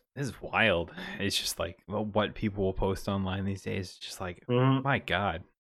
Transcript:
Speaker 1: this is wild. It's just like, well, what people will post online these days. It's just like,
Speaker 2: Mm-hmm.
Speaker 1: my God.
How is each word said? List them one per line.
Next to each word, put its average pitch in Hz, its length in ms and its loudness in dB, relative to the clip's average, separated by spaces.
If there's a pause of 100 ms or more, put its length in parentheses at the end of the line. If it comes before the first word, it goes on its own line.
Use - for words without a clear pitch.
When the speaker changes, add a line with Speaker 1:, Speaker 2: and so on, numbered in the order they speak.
(140)
Speaker 1:
this 135 140 -6
is 101 120 -10
wild. 90 520 4 (260)
It's 98 200 0
just - 200 -4
like, 87 280 -4
well, 104 180 -4
what 104 300 0
people 101 300 -2
will 95 80 2
post 98 360 -2
online 98 360 -2
these 98 180 -4
days. 95 280 -4
It's - 80 -20
just - 220 -12
like, 90 280 -8
Speaker 2:
Mm-hmm. 131 360 6
Speaker 1:
my 135 160 2
God. 90 420 0 (200)